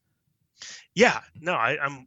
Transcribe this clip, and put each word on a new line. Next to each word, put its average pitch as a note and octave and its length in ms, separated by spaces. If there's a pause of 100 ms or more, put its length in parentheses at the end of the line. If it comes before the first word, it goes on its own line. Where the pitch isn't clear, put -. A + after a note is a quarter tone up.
(960)
Yeah, F3 260 (200)
no, F3 140
I, B2+ 300
I'm, C3+ 220